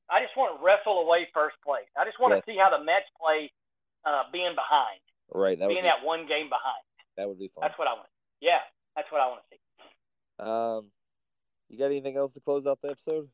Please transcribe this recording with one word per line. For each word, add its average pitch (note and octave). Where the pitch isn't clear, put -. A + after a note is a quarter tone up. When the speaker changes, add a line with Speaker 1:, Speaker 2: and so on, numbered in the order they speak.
Speaker 1:
I F#3
just -
want G3+
to C#3
wrestle G3+
away E3+
first D3+
place. C3+
I D#3+
just G#3+
wanna A#3
Speaker 2:
Yes. F#3+
Speaker 1:
see G#3+
how F#3+
the D3+
Mets F3+
play, D#3
uh, D3
being F3
behind. C3+
Speaker 2:
Right, F#2+
that F#2
would G#2
Speaker 1:
Being F#3
Speaker 2:
be F3+
Speaker 1:
that D3+
one E3
game D3+
behind. B2+
Speaker 2:
That G2+
would G2
be F#2+
fun. -
Speaker 1:
That's D3+
what D#3
I B2
want. -
Yeah, D#3+
that's -
what D3+
I C3
wanna A#2+
see. -
Speaker 2:
Um, A2
you A2
got C3
anything C#3
else C#3
to -
close C#3+
out C#3
the C#3+
episode? D#3